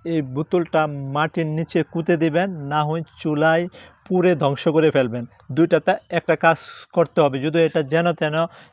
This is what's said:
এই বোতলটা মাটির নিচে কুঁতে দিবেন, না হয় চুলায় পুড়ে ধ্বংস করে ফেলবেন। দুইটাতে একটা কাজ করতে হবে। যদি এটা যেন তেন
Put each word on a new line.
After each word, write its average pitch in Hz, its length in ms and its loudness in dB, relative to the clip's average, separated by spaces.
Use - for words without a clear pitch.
এই 165 180 -2
বোতলটা 156 640 -2
মাটির 147 600 -4
নিচে 160 360 -2
কুঁতে 170 340 -2
দিবেন, 165 340 0
না 151 340 -4
হয় 160 180 -4
চুলায় 160 480 0
পুড়ে 180 280 2
ধ্বংস 139 320 0
করে 156 220 4
ফেলবেন। 123 340 0
দুইটাতে 165 420 2
একটা 170 280 0
কাজ 165 220 2
করতে 170 280 2
হবে। 135 180 2
যদি 151 200 -2
এটা 160 240 2
যেন 165 300 0
তেন 160 200 -2